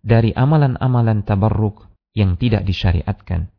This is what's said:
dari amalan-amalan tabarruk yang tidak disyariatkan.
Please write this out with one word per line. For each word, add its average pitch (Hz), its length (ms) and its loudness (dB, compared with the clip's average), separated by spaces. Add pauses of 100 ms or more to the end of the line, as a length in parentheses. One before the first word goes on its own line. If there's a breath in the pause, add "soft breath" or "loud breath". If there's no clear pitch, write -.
dari 113 320 2
amalan-amalan 127 880 0
tabarruk 104 640 -2 (280)
yang 95 200 2
tidak 110 320 -2
disyariatkan. 87 920 -4